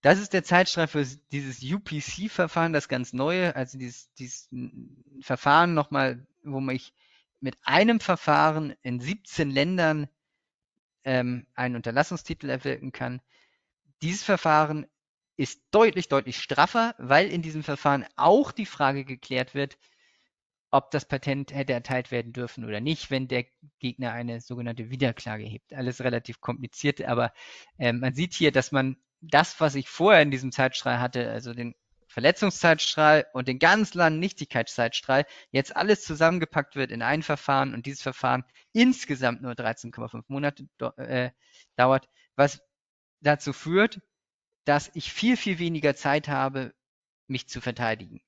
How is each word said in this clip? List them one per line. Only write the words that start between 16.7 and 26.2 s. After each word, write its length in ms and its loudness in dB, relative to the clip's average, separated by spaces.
weil 300 4
in 140 -4
diesem 200 -8
Verfahren 440 0
auch 360 4
die 120 -6
Frage 400 -2
geklärt 500 -6
wird, 220 -4
ob 200 2
das 160 -4
Patent 460 -4
hätte 200 -4
erteilt 380 -4
werden 220 -6
dürfen 320 -10
oder 160 -6
nicht, 300 -6
wenn 180 -4
der 160 -2
Gegner 340 -6
eine 280 -8
sogenannte 480 -10
Wiederklage 560 -4
hebt. 300 -14
Alles 280 -6
relativ 380 -4